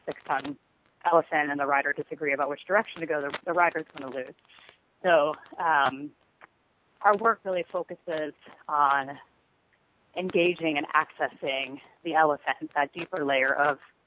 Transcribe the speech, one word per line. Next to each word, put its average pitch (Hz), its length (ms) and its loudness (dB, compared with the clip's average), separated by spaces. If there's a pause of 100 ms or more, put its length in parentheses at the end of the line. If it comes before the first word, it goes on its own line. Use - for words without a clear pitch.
six-ton 139 500 -6 (480)
elephant 156 460 2
and 143 100 -2
the 139 60 -2
rider 139 260 2
disagree 147 400 -6
about 139 160 -2
which 143 180 -10
direction 196 340 -2
to 165 60 -8
go, 151 140 -2
the, 143 240 -6
the 175 80 -4
rider's 165 320 2 (100)
gonna 131 200 -12
lose. 131 200 -10 (680)
So, 156 320 4 (240)
um, 143 520 2 (920)
our 208 140 6
work 220 280 0
really 180 260 -2
focuses 165 600 -6 (360)
on 139 500 2 (960)
engaging 175 640 0
and 147 160 -4
accessing 135 840 -2 (240)
the 165 100 -4
elephant, 156 600 2
that 143 160 -2
deeper 170 320 -8
layer 135 280 2
of 143 260 0 (280)